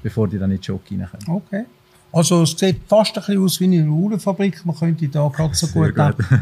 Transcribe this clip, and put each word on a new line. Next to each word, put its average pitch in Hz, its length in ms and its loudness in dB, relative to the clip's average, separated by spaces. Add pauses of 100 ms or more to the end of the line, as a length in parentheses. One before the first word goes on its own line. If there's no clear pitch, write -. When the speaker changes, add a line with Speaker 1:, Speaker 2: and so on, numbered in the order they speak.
Speaker 1:
bevor 110 260 -2
die 95 100 -4
dann 95 120 0
in 95 80 0
die - 40 -12
Schoki 95 340 -8
reinkommen. 104 500 -6
Speaker 2:
Okay. 202 180 -6 (480)
Also 170 300 4
es 160 80 2
sieht 190 360 -2
fast 208 300 2
ein 196 80 -6
bisschen 202 180 0
aus 185 180 0
wie 180 40 2
eine 175 240 4
Uhrenfabrik. 196 760 -2
Man 165 100 -2
könnte 165 320 -2
da 147 200 0
gerade 151 260 -2
so - 120 -2
Speaker 1:
Sehr 156 240 2
Speaker 2:
gut - 100 -2
auch 147 160 2
Speaker 1:
gut. 104 100 -2 (160)